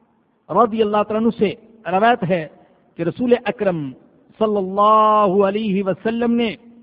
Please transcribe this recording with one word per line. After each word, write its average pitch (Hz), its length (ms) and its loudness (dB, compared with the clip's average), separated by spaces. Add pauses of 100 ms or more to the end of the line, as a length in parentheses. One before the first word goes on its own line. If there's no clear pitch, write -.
(500)
رضی 214 320 2
اللہ 208 220 0
تعالیٰ 214 200 -4
عنہ 233 160 0
سے 196 120 2 (400)
روایت 208 380 2
ہے 170 180 -2 (520)
کہ 165 40 -6
رسول 240 300 -2 (120)
اکرم 196 360 -4 (580)
صلی 214 180 0
اللہ 208 720 2 (160)
علیہ 202 360 -2
وسلم 233 500 -2
نے 233 160 0 (340)